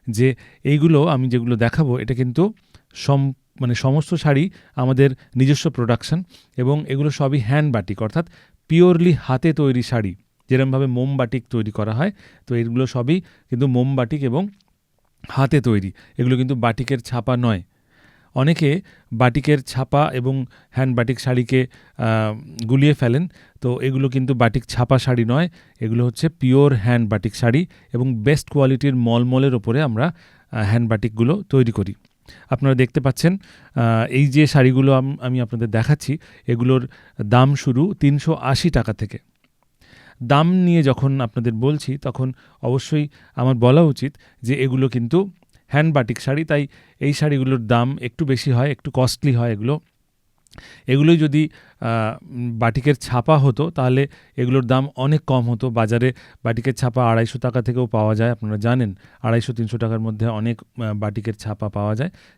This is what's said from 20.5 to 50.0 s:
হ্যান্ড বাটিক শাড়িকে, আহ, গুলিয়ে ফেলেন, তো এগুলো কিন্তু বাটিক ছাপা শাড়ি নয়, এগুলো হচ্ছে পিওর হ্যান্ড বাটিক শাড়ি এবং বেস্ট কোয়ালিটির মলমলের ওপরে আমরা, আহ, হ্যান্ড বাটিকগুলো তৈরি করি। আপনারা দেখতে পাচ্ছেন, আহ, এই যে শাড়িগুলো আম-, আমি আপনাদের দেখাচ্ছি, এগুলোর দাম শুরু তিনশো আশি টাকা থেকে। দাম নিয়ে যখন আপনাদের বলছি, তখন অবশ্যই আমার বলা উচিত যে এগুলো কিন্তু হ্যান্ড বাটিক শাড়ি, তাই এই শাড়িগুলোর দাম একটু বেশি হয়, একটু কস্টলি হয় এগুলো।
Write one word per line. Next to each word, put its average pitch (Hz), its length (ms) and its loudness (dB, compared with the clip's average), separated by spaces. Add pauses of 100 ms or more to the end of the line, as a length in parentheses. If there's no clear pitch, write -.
হ্যান্ড 131 260 0
বাটিক 120 240 -2
শাড়িকে, 127 460 0 (300)
আহ, 110 680 -4
গুলিয়ে 139 280 4
ফেলেন, 139 360 0 (300)
তো 127 200 -4
এগুলো 135 280 -2
কিন্তু 131 260 -2
বাটিক 117 300 0
ছাপা 123 340 0
শাড়ি 120 260 0
নয়, 143 240 0 (320)
এগুলো 117 260 -2
হচ্ছে 139 220 -2
পিওর 135 460 4
হ্যান্ড 117 340 0
বাটিক 104 280 -4
শাড়ি 131 300 2 (260)
এবং 127 220 -2
বেস্ট 127 360 0
কোয়ালিটির 135 460 2
মলমলের 123 580 2
ওপরে 117 280 -2
আমরা, 123 240 -2
আহ, - 580 -8
হ্যান্ড 113 260 2
বাটিকগুলো 117 520 0
তৈরি 123 300 2
করি। 98 220 -4 (560)
আপনারা 135 240 2
দেখতে 127 260 0
পাচ্ছেন, 147 360 0
আহ, 117 720 -2
এই 139 180 2
যে 143 200 4
শাড়িগুলো 135 460 4
আম-, 135 280 0
আমি 127 200 -4
আপনাদের 117 300 -4
দেখাচ্ছি, 135 480 0 (280)
এগুলোর 123 420 0 (360)
দাম 127 300 4
শুরু 143 400 0
তিনশো 143 400 0
আশি 135 360 -2
টাকা 117 220 0
থেকে। - 260 -10 (1040)
দাম 151 320 2
নিয়ে 175 280 4
যখন 135 380 0
আপনাদের 120 320 -4
বলছি, 135 460 -4
তখন 131 340 -6 (300)
অবশ্যই 139 460 -2 (260)
আমার 127 200 0
বলা 127 280 6
উচিত 143 340 0 (260)
যে 120 120 -2
এগুলো 131 340 0
কিন্তু 127 420 0 (380)
হ্যান্ড 151 260 2
বাটিক 123 260 -2
শাড়ি, 147 240 -2
তাই 147 220 0 (340)
এই 143 120 0
শাড়িগুলোর 131 540 0
দাম 120 340 0
একটু 123 240 -8
বেশি 135 260 -2
হয়, 127 200 0
একটু 135 240 -8
কস্টলি 127 400 0
হয় 120 180 0
এগুলো। 120 280 -4 (1040)